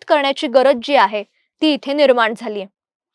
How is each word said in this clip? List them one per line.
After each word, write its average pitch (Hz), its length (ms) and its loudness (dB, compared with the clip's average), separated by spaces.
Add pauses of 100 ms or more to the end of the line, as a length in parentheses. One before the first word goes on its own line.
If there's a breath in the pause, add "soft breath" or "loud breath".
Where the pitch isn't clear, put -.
करण्याची 285 400 0
गरज 254 360 2
जी 285 120 -2
आहे 220 280 0 (380)
ती 311 120 2
इथे 269 200 -6
निर्माण 247 440 2
झालीय. 208 280 -12 (500)